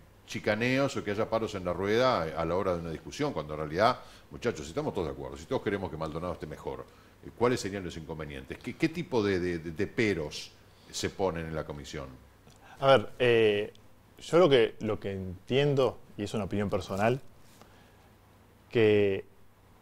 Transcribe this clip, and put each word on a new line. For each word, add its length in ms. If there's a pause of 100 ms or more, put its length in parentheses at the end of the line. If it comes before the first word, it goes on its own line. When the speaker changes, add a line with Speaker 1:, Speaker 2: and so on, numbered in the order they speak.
(260)
Speaker 1:
chicaneos 720
o 60
que 80
haya 180
palos 240
en 120
la 80
rueda 500
a 220
la 100
hora 180
de 60
una 100
discusión, 440
cuando 200
en 60
realidad, 400 (320)
muchachos, 340
si 40
estamos 240
todos 140
de 60
acuerdo, 240
si 80
todos 160
queremos 300
que 60
Maldonado 360
esté 140
mejor, 380 (400)
eh, 120
¿cuáles 220
serían 240
los 140
inconvenientes? 600
¿Qué, 200
qué 100
tipo 340
de, 180
de, 200
de, 120
de 160
peros 640 (380)
se 200
ponen 380
en 60
la 120
comisión? 420 (720)
Speaker 2:
A 80
ver, 220 (100)
eh, 540 (440)
yo 220
lo 100
que, 300
lo 180
que 140
entiendo, 880 (180)
y 60
es 100
una 120
opinión 240
personal, 500 (1500)
que 540 (560)